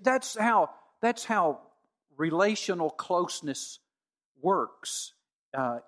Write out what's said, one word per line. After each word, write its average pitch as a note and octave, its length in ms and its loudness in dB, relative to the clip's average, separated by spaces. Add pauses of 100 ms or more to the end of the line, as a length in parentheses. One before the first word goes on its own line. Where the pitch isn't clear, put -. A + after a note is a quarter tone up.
that's C4 340 0
how, G#3+ 340 4 (300)
that's A#3 240 0
how F3 360 2 (560)
relational E3+ 720 0
closeness - 880 -4 (640)
works, - 720 -2 (440)
uh, B2 320 -2